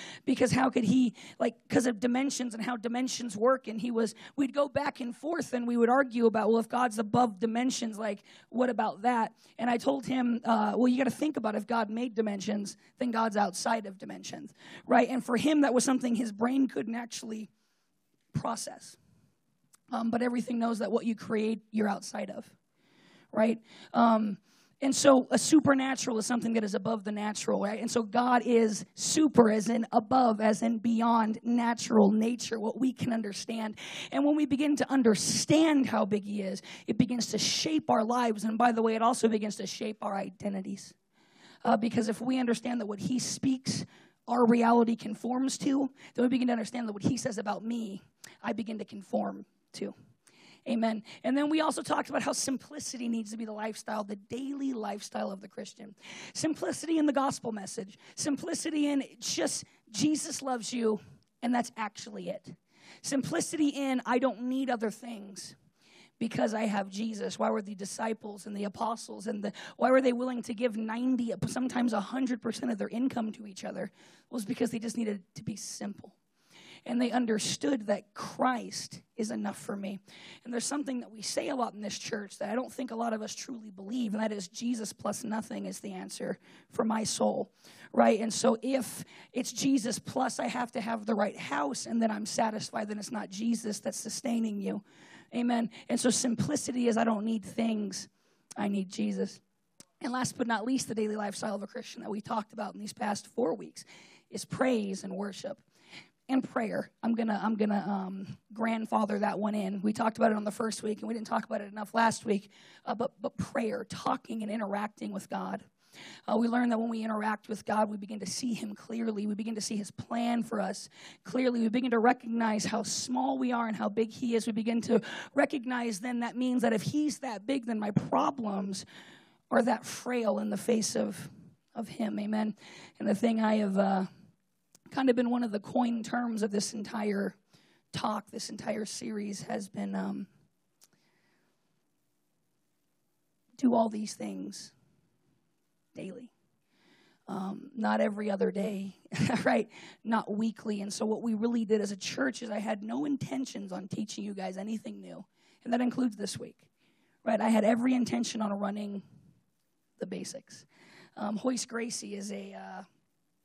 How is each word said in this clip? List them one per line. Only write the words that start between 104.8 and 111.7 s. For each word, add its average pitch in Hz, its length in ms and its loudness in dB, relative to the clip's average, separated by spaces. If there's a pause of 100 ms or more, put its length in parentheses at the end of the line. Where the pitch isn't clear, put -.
and 190 140 -8
worship. - 420 -8 (720)
And 262 140 2
prayer. 220 480 -4 (140)
I'm 233 100 2
gonna, 220 260 0
I'm 220 140 0
gonna, 202 320 2
um, 190 500 -6 (160)
grandfather 220 680 0
that 196 180 0
one 214 160 0
in. 202 260 -2
We 214 120 2
talked 220 240 0
about 226 160 4
it 214 40 0
on 208 60 -4
the 208 80 -2
first 220 320 -4
week, 214 160 -2
and 214 80 -8
we 226 80 -4
didn't 220 140 -6
talk 226 160 -2
about 214 160 -4
it 202 100 -12